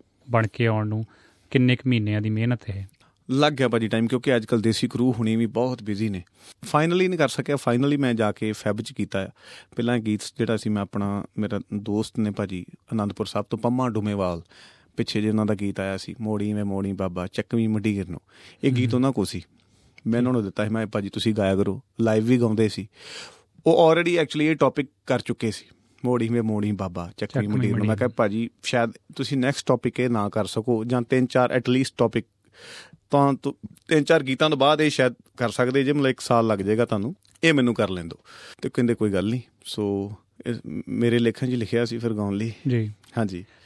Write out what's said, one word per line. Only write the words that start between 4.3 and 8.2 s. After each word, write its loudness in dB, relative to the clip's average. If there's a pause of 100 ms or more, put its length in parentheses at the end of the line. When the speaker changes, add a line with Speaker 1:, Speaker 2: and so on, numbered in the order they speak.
Speaker 2:
ਅੱਜ 0
ਕੱਲ੍ਹ 0
ਦੇਸੀ 2
ਕਰੂ 0
ਹੁਣੀ 0
ਵੀ 0
ਬਹੁਤ -2
ਬਿਜ਼ੀ -4
ਨੇ। -6 (420)
ਫਾਈਨਲੀ 2
ਨਹੀਂ -4
ਕਰ 2
ਸਕਿਆ, -4
ਫਾਈਨਲੀ 0
ਮੈਂ 0
ਜਾ 0